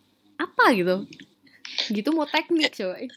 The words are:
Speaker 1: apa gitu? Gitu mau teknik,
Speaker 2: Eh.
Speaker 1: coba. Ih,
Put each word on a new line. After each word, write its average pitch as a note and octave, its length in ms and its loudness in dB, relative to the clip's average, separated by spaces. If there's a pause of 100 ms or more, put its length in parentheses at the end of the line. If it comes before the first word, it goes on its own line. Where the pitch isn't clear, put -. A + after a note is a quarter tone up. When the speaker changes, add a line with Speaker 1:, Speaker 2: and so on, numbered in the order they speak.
(380)
Speaker 1:
apa F#4 280 0 (120)
gitu? F3+ 320 0 (800)
Gitu G#3+ 240 0
mau D4+ 160 0
teknik, D#4 400 0
Speaker 2:
Eh. - 80 -8
Speaker 1:
coba. F#3 240 -6
Ih, B3+ 160 -12